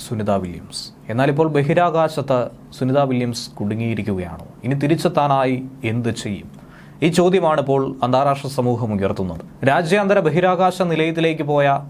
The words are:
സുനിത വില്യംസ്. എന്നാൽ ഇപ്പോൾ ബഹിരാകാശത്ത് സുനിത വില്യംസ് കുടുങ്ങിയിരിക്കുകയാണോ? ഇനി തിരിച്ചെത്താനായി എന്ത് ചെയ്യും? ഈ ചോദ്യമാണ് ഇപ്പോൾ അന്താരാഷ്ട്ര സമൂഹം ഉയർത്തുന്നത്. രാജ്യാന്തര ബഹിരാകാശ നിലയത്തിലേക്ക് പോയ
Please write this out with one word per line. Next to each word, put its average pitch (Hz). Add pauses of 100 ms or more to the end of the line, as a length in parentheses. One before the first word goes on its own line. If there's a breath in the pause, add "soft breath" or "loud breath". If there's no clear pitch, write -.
സുനിത 107
വില്യംസ്. 90 (200)
എന്നാൽ 127
ഇപ്പോൾ 156
ബഹിരാകാശത്ത് 156 (300)
സുനിത 131
വില്യംസ് 123
കുടുങ്ങിയിരിക്കുകയാണോ? 104 (180)
ഇനി 123
തിരിച്ചെത്താനായി 139 (200)
എന്ത് 117
ചെയ്യും? 104 (520 loud breath)
ഈ 165
ചോദ്യമാണ് 175
ഇപ്പോൾ 135
അന്താരാഷ്ട്ര 139
സമൂഹം 120
ഉയർത്തുന്നത്. 95
രാജ്യാന്തര 190
ബഹിരാകാശ 180
നിലയത്തിലേക്ക് 160
പോയ 143 (100)